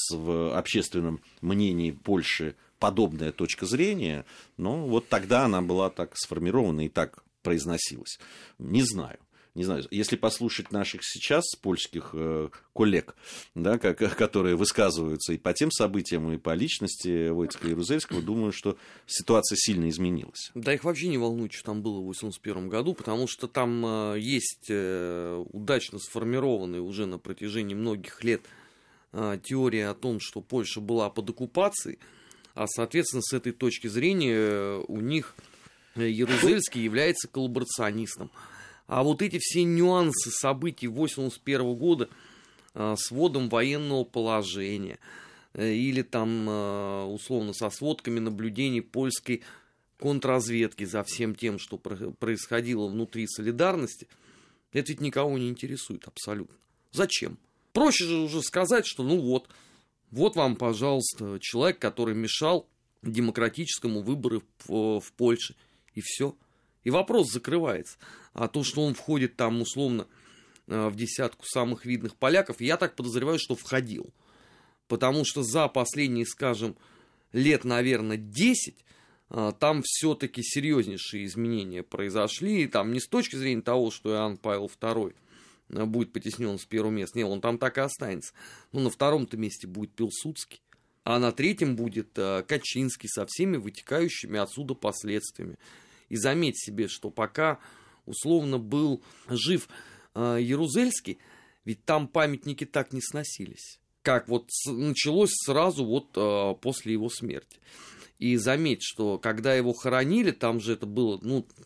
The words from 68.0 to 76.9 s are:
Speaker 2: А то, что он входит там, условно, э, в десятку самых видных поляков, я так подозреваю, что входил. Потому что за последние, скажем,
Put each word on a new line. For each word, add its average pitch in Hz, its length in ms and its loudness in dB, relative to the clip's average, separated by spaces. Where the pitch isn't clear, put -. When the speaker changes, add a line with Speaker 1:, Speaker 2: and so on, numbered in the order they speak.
Speaker 2:
А 117 120 0
то, 143 160 -2
что 151 200 0
он 147 120 2
входит 139 420 0
там, 117 260 2
условно, 123 440 0
э, 107 220 0
в 104 80 -4
десятку 117 500 -4
самых 120 400 -2
видных 113 280 -2
поляков, 170 460 2
я 143 160 2
так 180 180 -2
подозреваю, 127 440 0
что 127 180 -2
входил. 127 560 -4
Потому 131 380 2
что 143 180 -2
за 135 260 2
последние, 123 580 0
скажем, 117 500 -2